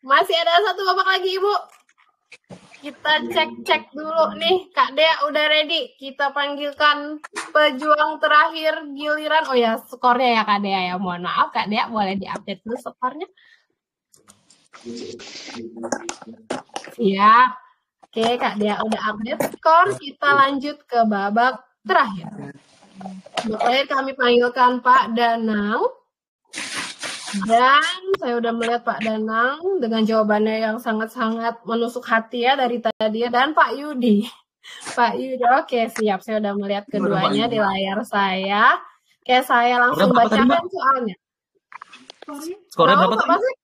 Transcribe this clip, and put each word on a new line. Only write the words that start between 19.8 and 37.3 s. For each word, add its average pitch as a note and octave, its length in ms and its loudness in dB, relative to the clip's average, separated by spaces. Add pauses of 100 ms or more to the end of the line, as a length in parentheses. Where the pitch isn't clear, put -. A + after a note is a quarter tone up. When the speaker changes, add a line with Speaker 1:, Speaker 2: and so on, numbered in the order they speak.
Speaker 1:
Kita C#4+ 300 -4 (100)
lanjut C#4 480 0
ke A#3 160 2
babak G#3+ 640 0 (160)
terakhir. G#3 480 0 (1120)
Babak A3 160 -6
terakhir A#3+ 320 0
kami C4+ 240 -4
panggilkan B3 680 2
Pak B3 380 2
Danang. A3+ 640 0 (1600)
Dan B3+ 400 6 (320)
saya A#3+ 240 -2
udah A#3 160 -2
melihat A#3 320 -2
Pak G#3+ 160 -4
Danang A3 560 -2 (240)
dengan A3+ 160 0
jawabannya A3 640 0
yang A3 160 -4
sangat-sangat A3+ 880 -4
menusuk A#3 400 -4
hati A#3+ 400 -2
ya C#4 80 4
dari B3 240 -2
tadi A3 400 -2
ya. A#3+ 80 -2
Dan B3 240 0
Pak D4+ 240 2
Yudi. B3 480 0 (720)
Pak A#3+ 240 2
Yudi, B3+ 240 -6
oke, B3+ 360 2 (120)
siap. G#3 320 -2
Saya G#3+ 160 -4
udah G3+ 160 -4
melihat G3+ 320 -6
Speaker 2:
Gimana, - 80 -6
Pak G3+ 80 -2 (240)
Speaker 1:
keduanya G3+ 160 0